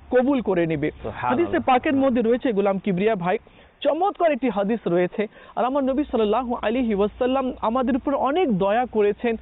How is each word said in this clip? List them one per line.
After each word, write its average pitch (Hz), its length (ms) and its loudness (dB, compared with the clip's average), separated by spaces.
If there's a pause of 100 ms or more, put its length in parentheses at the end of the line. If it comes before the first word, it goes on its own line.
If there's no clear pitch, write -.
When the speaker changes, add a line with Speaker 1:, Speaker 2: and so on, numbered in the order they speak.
(120)
Speaker 1:
কবুল 254 300 2
করে 180 240 0
নেবে। 151 260 -2
Speaker 2:
সুবহানাল্লাহ। 247 560 -2
Speaker 1:
হাদিসে 302 180 -2
পাকের 262 280 2
মধ্যে 269 280 2
রয়েছে, 233 300 0
গোলাম 196 260 2
কিবরিয়া 202 380 0
ভাই, 180 220 -2 (440)
চমৎকার 339 500 0
একটি 254 180 -2
হাদিস 208 380 -2
রয়েছে, 180 400 0 (280)
আর 214 100 0
আমার 269 180 0
নবী 269 200 0
সাল্লাল্লাহু 233 580 0
আলাইহি 220 340 0
ওয়াসাল্লাম 254 640 -2
আমাদের 240 340 0
উপর 285 200 -2
অনেক 269 420 0
দয়া 208 280 2
করেছেন, 214 560 0